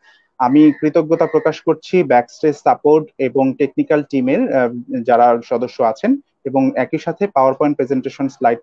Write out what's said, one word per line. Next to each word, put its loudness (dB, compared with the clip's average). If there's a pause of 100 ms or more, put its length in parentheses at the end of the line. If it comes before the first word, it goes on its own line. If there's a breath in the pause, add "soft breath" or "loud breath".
(380 soft breath)
আমি 4
কৃতজ্ঞতা 0
প্রকাশ -2
করছি -2
ব্যাকস্টেজ 0
সাপোর্ট 0 (100)
এবং -2
টেকনিক্যাল -2
টিমের, -2
আহ, 0 (320)
যারা 2
সদস্য -6
আছেন -2 (260)
এবং -2
একই -4
সাথে -6
PowerPoint 0
প্রেজেন্টেশন -4
স্লাইড -2